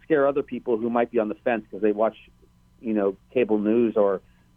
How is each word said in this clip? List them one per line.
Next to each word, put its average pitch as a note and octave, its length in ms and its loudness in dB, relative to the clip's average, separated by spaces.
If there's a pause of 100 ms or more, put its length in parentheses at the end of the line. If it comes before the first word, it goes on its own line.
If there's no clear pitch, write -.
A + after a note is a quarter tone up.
scare C#3+ 240 2
other C#3 160 0
people A#2+ 340 -4
who A#2 140 -4
might A#2+ 200 0
be A#2 80 0
on G#2+ 100 0
the G#2+ 80 -8
fence A#2 340 -4
'cause F#2+ 100 -12
they G#2+ 120 2
watch, G#2+ 240 0 (640)
you A2+ 120 -6
know, G2 240 0 (160)
cable G#2+ 260 0
news A2 380 2
or, G2 240 2 (360)